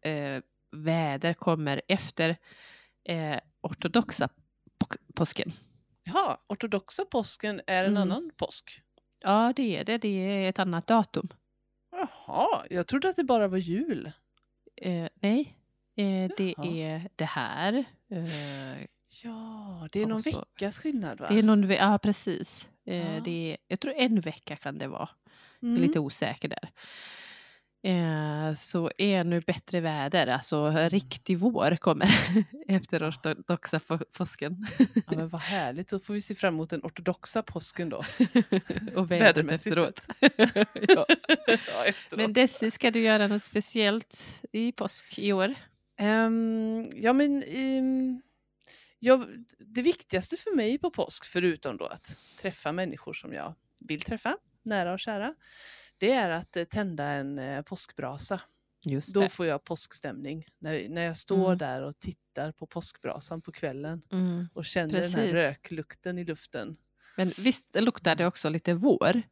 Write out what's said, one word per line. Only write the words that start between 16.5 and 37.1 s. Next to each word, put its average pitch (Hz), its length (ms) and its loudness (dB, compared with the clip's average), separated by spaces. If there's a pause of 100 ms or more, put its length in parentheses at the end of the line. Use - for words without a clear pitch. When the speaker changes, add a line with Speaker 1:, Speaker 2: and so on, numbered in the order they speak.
Speaker 2:
Jaha. - 100 -6
Speaker 1:
är 160 480 -4
det 156 100 -4
här. 156 480 -2 (380)
Eh, 143 760 -8 (380)
Speaker 2:
Ja, 220 680 -12
det 196 100 0
är 214 40 2
någon 220 120 -2
Speaker 1:
och 226 60 -2
så - 160 0
Speaker 2:
veckas - 400 -8
skillnad, 214 400 -4
va? - 100 -8
Speaker 1:
Det 208 100 6
är 220 40 6
någon 208 240 6
ve-, 190 100 4
ja, 202 200 6
precis. - 720 -2 (160)
Eh, 170 300 -4
Speaker 2:
Ja. 160 100 -4
Speaker 1:
det 165 260 -4
är, - 60 -8 (100)
jag 190 120 -4
tror 285 180 -4
en 226 240 2
vecka - 340 -10
kan 143 220 -10
det 135 100 -6
vara. - 220 -8 (500)
Jag 240 100 -6
är - 60 2
Speaker 2:
Mm. 240 60 4
Speaker 1:
lite 285 180 4
osäker - 500 -4
där. - 200 -10 (1160)
Eh, 156 680 0
så 165 420 -2
ännu 175 440 2
bättre - 380 -4
väder, 151 480 2
alltså 131 300 0
Speaker 2:
Mm. 156 320 4
Speaker 1:
riktig - 500 -2
vår 175 360 2
kommer 160 320 2
<laughs> 214 600 2
efter 180 340 0
Speaker 2:
Ja. 156 80 -2
Speaker 1:
ortodoxa - 720 -4
på-, 160 180 -4
påsken. 175 680 -8 (280)
Speaker 2:
Ja, 226 60 4 (140)
men 165 140 -4
vad 165 120 -8
härligt, 170 480 -4
då 190 100 -4
får 208 140 -8
vi 208 80 -2
se 202 140 -8
fram 180 180 0
emot 160 160 -4
den 160 140 -4
ortodoxa 175 600 -4